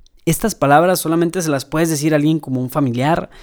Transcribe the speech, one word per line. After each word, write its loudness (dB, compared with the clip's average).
Estas -2
palabras 4
solamente -2
se -4
las -2
puedes -2
decir 0
a 2
alguien 2
como -4
un -4
familiar, 0